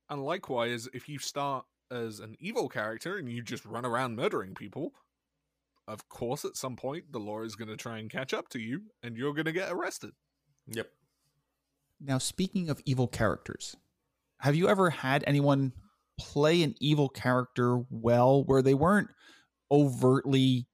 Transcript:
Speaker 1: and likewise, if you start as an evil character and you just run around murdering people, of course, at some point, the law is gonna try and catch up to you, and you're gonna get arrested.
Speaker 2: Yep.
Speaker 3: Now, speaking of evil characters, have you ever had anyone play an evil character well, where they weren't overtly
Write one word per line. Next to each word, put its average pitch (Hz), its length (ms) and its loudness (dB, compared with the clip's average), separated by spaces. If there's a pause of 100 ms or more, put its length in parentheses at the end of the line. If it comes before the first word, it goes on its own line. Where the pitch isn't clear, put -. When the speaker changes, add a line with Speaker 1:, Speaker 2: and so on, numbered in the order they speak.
Speaker 1:
and 143 140 -8
likewise, 123 680 -4
if 123 140 -12
you 147 120 -12
start 139 460 -6 (260)
as 113 280 -8
an 110 200 -16
evil 196 280 -4
character 113 500 -6
and 135 140 -8
you 117 120 -8
just 113 220 -10
run 117 200 -8
around 120 300 -2
murdering 113 400 -4
people, 127 380 -10 (960)
of 107 200 -14
course, - 380 -8
at - 100 -10
some 127 200 -10
point, 147 360 -10
the 127 80 -8
law 104 220 -8
is 113 140 -10
gonna 107 200 -12
try 113 240 -10
and 110 100 -12
catch - 240 -6
up - 160 -6
to 127 100 -10
you, 135 320 -8 (100)
and 117 160 -12
you're 139 160 -4
gonna 156 180 -2
get 175 200 -4
arrested. 320 400 -8 (560)
Speaker 2:
Yep. 113 220 -8 (1080)
Speaker 3:
Now, 135 180 -2
speaking 185 520 -2
of 139 160 -4
evil 127 220 0
characters, - 680 -4 (640)
have 143 160 2
you 180 140 4
ever 190 200 4
had 135 380 0
anyone 139 460 4 (440)
play 160 460 2
an 139 160 0
evil 147 300 4
character 123 800 0
well, 120 540 6
where 131 180 6
they 135 120 6
weren't 175 360 4 (600)
overtly 131 1040 4